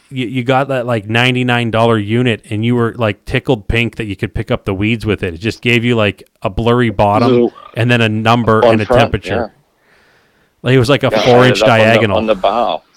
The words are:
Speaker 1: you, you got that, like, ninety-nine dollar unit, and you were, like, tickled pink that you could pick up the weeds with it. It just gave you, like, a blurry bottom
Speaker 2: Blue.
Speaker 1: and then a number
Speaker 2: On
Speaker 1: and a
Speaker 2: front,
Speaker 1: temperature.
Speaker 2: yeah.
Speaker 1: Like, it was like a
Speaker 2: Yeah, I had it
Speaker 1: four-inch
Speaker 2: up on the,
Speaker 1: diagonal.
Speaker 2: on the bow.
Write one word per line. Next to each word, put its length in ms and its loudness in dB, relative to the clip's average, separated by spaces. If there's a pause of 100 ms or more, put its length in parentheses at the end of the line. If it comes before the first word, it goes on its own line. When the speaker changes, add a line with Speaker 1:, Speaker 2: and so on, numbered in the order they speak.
Speaker 1:
you, 180 -8
you 160 -6
got 260 0
that, 180 -4
like, 200 -4
ninety-nine 640 0
dollar 280 2
unit, 500 -2
and 160 -4
you 100 0
were, 200 -2
like, 280 -4
tickled 440 -4
pink 300 -2
that 80 -8
you 100 -8
could 180 -8
pick 180 -8
up 140 -4
the 80 -4
weeds 320 -2
with 180 -2
it. 120 -6
It 20 -16
just 240 -6
gave 240 0
you, 100 0
like, 320 -2 (140)
a 80 -6
blurry 400 0
bottom 400 2
Speaker 2:
Blue. 240 2 (220)
Speaker 1:
and 140 0
then 120 2
a 80 2
number 560 2
Speaker 2:
On 80 4
Speaker 1:
and 80 0
a 40 -2
Speaker 2:
front, 140 2
Speaker 1:
temperature. 360 -2 (180)
Speaker 2:
yeah. 60 -20 (1040)
Speaker 1:
Like, 100 2
it 60 6
was 100 2
like 140 2
a 80 0
Speaker 2:
Yeah, 60 0
I 40 0
had 80 2
it 60 6
Speaker 1:
four-inch 260 4
Speaker 2:
up 80 4
on 80 4
the, 60 4
Speaker 1:
diagonal. 340 2
Speaker 2:
on 80 -2
the 100 0
bow. 460 -2 (160)